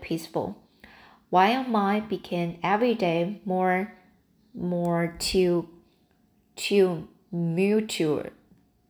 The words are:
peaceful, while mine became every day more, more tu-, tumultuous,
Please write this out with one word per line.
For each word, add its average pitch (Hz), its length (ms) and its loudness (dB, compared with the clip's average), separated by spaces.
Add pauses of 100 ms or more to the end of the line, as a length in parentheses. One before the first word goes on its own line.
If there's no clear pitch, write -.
peaceful, 165 560 -6 (720)
while 220 360 4
mine 214 420 0
became 175 560 -6
every 214 320 2
day 175 480 0
more, 185 500 0 (600)
more 175 640 -2
tu-, 175 480 2 (880)
tumultuous, 180 1800 0 (580)